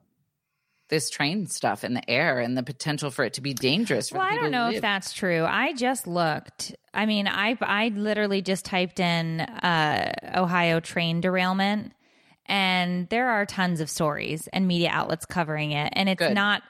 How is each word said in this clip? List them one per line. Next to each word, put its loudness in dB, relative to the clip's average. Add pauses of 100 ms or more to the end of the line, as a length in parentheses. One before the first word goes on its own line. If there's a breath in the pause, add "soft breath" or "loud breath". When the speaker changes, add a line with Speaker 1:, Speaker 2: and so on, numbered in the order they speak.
(920)
Speaker 1:
this 0
train -2
stuff -2
in -2
the -4
air 2
and 0
the -2
potential -4
for -2
it -2
to -8
be -4
dangerous 0
for -6
Speaker 2:
Well, 0
Speaker 1:
the 0
Speaker 2:
I 0
Speaker 1:
people 0
Speaker 2:
don't 0
know 0
Speaker 1:
who 0
Speaker 2:
if -2
Speaker 1:
live. -4
Speaker 2:
that's -2
true. 0
I 0
just -2
looked. -4 (200)
I 0
mean, 2
I, 0
I 0
literally 0
just -2
typed -2
in, 0
uh, 0 (220)
Ohio 2
train -2
derailment, 0 (540 soft breath)
and 2
there 2
are 2
tons 0
of -4
stories -2
and 2
media 4
outlets -2
covering -2
it. -2
And 2
it's 2
Speaker 1:
Good. 4
Speaker 2:
not, 2